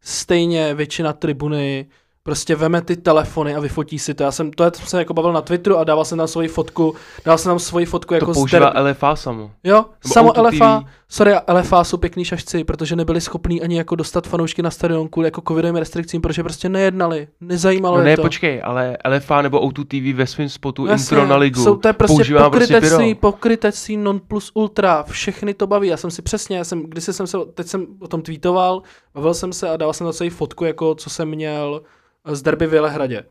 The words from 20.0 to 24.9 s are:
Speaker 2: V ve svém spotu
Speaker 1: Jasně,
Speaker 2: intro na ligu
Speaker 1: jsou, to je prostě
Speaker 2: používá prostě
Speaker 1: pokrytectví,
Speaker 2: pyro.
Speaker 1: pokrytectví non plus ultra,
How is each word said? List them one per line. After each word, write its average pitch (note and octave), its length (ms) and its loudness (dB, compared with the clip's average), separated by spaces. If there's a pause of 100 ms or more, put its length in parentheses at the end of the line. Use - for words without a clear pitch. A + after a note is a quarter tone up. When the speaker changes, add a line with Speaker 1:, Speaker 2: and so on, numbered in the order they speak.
Speaker 2:
V C3+ 120 -2
ve C3 140 0
svém D3 220 -6
spotu C3+ 380 -6
Speaker 1:
Jasně, C3+ 300 0
Speaker 2:
intro C#3 120 4
na C#3 80 4
ligu C3 280 4
Speaker 1:
jsou, G3+ 120 6
to A3 120 2
je G#3+ 40 4
prostě D#3 240 4
Speaker 2:
používá C#3+ 340 6
prostě A#3+ 240 4
Speaker 1:
pokrytectví, A3 400 4
Speaker 2:
pyro. - 60 -10 (120)
Speaker 1:
pokrytectví G#3+ 640 -2
non G3+ 320 -2
plus G#3 260 -6
ultra, G3 480 0